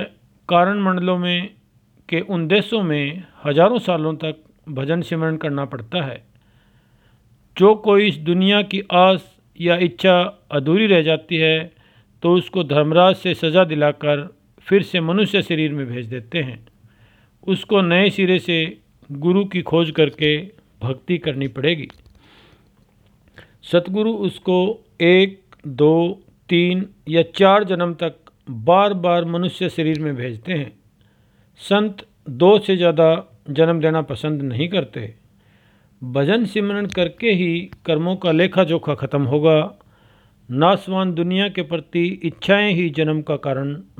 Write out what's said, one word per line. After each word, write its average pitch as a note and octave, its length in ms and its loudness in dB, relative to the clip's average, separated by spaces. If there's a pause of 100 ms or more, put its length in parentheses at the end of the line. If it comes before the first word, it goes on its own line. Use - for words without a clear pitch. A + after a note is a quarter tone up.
(480)
कारण F#3 320 2
मंडलों F3+ 380 0
में F3 360 -4 (540)
के E3 120 -2
उन F3+ 280 -4
देशों G3+ 340 0
में D#3 420 -4 (200)
हजारों E3+ 340 4
सालों D#3+ 360 -2
तक D#3 300 -8 (240)
भजन D3 340 -4
सिमरन D#3+ 340 -4
करना C#3+ 280 -6
पड़ता C3+ 380 -8
है। C3+ 220 -10 (1300)
जो G3+ 160 6
कोई G#3 340 2
इस D3 80 -2
दुनिया F#3 460 0
की G3 200 -8 (100)
आस F#3 460 2 (220)
या E3+ 160 2
इच्छा F3+ 720 0
अधूरी D#3 360 0
रह F#3 160 4
जाती D#3 340 -2
है, D#3+ 360 0 (500)
तो F3 120 4
उसको F3+ 300 -2
धर्मराज D#3 520 4
से F3+ 180 -4
सज़ा E3+ 300 2
दिलाकर D3 720 -2 (240)
फिर G3 220 2
से - 180 -4
मनुष्य F#3+ 420 0
शरीर D#3 300 -2
में C#3+ 140 -6
भेज A#2+ 200 -8
देते B2 360 -8
हैं। B2 240 -14 (800)
उसको G3 360 0
नए F3+ 280 2
सिरे F#3 280 0
से E3 400 -4 (340)
गुरु F3 320 0
की F#3 180 -6
खोज E3 280 0
करके D3+ 600 0 (320)
भक्ति C3 360 -4
करनी C#3 300 -6
पड़ेगी। C#3+ 400 -4 (1700)
सतगुरु F#3+ 500 0
उसको F#3+ 720 -4 (160)
एक, F#3 420 4 (240)
दो, D#3+ 560 2 (260)
तीन F3+ 420 0 (180)
या E3 140 2
चार G3 420 4
जन्म F3 300 -2
तक D#3+ 200 -6 (360)
बार F3 440 2
बार F3 300 0
मनुष्य F3 440 -4
शरीर D#3 320 -2
में D3 160 -6
भेजते A#2+ 360 -10
हैं। C#3 260 -8 (800)
संत G#3 500 -2 (220)
दो F3 300 6
से G3 180 0
ज़्यादा E3 640 2 (100)
जन्म D#3+ 300 2
लेना D#3+ 220 0
पसंद D3 400 -6
नहीं C3+ 260 -4
करते। C3+ 460 -6 (920)
भजन C#3 400 0
सिमरन G3+ 420 -4
करके F3+ 440 -2
ही F3 400 -2 (140)
कर्मों F3 320 -2
का F#3 160 -2
लेखा F#3 320 2
जोखा D#3 300 -2
ख़त्म C#3+ 280 -2
होगा। D3+ 520 2 (760)
नासवान F#3 640 0
दुनिया F#3 340 -2
के G3 140 -6
प्रति E3+ 600 -4
इच्छाएं G3+ 500 0
ही E3+ 180 0
जन्म D#3 320 -2
का D3+ 140 -4
कारण C#3 460 -6 (160)